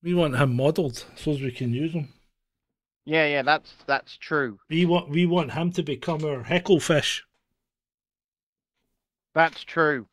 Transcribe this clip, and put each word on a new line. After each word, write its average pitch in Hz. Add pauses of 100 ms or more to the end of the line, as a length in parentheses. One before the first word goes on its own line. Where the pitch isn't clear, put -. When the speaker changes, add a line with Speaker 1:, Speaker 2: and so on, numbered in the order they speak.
Speaker 1:
We 175
want 156
him 131
modelled 139 (100)
so -
as 139
we 135
can 123
use 156
him. 151 (960)
Speaker 2:
Yeah, 156
yeah, 143
that's, 147 (120)
that's -
true. 135 (120)
Speaker 1:
We 165
want, 170
we 165
want 170
him 165
to 180
become 151
our 135
Hecklefish. 165 (2250)
Speaker 2:
That's 160
true. 147